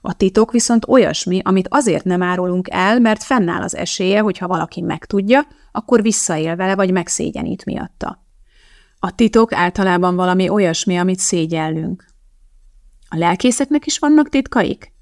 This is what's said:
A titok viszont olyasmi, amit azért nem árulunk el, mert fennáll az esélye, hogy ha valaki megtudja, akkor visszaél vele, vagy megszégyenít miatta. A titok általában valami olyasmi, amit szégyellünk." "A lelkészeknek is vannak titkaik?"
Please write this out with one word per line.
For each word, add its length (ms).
A 60
titok 400
viszont 360
olyasmi, 560
amit 260
azért 340
nem 180
árulunk 480
el, 300
mert 220
fennáll 400
az 140
esélye, 440
hogy 180
ha 80
valaki 340
megtudja, 680
akkor 300
visszaél 540
vele, 180
vagy 160
megszégyenít 760
miatta. 600
A 160
titok 380
általában 600
valami 340
olyasmi, 500
amit 200
szégyellünk." 880
"A 80
lelkészeknek 720
is 120
vannak 300
titkaik?" 720